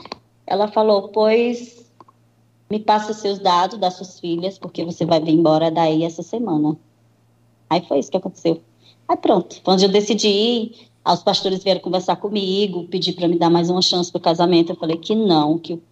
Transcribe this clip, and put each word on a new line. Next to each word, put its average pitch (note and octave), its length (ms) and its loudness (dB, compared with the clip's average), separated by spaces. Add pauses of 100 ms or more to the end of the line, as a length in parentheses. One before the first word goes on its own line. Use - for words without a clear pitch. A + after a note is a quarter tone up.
(460)
Ela G3+ 220 -2
falou: G#3 400 2
"Pois A#3 720 0 (920)
me G#3+ 80 -2
passa G#3+ 340 0
os G#3+ 60 -6
seus G3+ 200 -4
dados F#3+ 400 0
das F3+ 160 -2
suas - 260 -18
filhas, F3 380 -6
porque - 260 -10
você E3+ 220 -6
vai E3 140 2
vir D#3+ 120 0
embora D#3+ 380 4
daí D#3+ 340 2
essa E3 180 -8
semana." D#3+ 540 -2 (960)
Aí E3+ 180 0
foi - 100 0
isso - 120 -4
que - 80 -4
aconteceu. E3 420 -4 (480)
Aí E4+ 80 0
pronto, A#3 480 0
quando F#3+ 180 2
eu G3+ 60 4
decidi G#3 400 0
ir, A3 440 0 (320)
aí F3 100 2
os E3+ 80 -4
pastores F#3+ 420 -2
vieram F#3 160 0
conversar F3+ 360 -2
comigo, G3 720 -2
pedir F3 260 -4
pra F3 140 -2
me E3+ 100 2
dar E3 100 2
mais E3+ 220 2
uma F3+ 100 0
chance F3+ 320 -2
pro F3 80 -6
casamento. E3+ 520 2
Eu F3 40 -6
falei E3 220 -4
que G#3+ 160 -4
não, E3 440 2
que, E3+ 220 -10 (120)